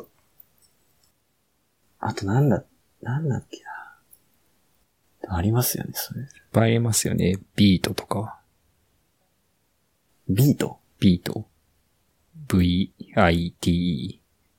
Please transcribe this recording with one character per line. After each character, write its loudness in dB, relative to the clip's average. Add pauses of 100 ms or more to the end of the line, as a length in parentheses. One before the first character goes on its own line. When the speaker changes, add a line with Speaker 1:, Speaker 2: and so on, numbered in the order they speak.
Speaker 1:
と。 -20 (1900)
あ -6
と -8
な 2
ん 4
だ、 0 (360)
な -4
ん -4
だ -2
っ -12
け -18
な。 -18 (1400)
あ -2
り 0
ま 2
す -4
よ -8
ね、 -12
そ -10
れ。 -8
Speaker 2:
い -10
っ -12 (260)
ぱ 4
い 2
あ 2
り 2
ま -2
す -2
よ -2
ね。 0 (180)
ビ 6
ー -4
ト -4
と -10
か。 -8 (1900)
Speaker 1:
ビ 2
ー 0
ト？ -6 (200)
Speaker 2:
ビ 4
ー -14
ト。 -6 (1000)
ブ 2
イ 0 (220)
ア 4
イ -2
テ 0
ィ 2
ー 2
イ -4 (380)